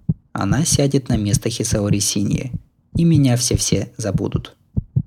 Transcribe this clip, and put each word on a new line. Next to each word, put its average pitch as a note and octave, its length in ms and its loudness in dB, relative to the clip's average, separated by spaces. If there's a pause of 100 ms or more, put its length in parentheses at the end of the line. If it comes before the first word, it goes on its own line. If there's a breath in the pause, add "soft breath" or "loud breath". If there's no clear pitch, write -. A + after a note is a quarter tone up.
(320)
она G#2+ 320 0
сядет C#3+ 440 2
на A#2+ 80 0
место G#2 340 0
Хисаори G#2 480 0
Синьи, G#2 540 -2 (420)
и E3 100 2
меня C#3+ 320 4
все-все G#2 600 -2
забудут. G2 600 -4 (500)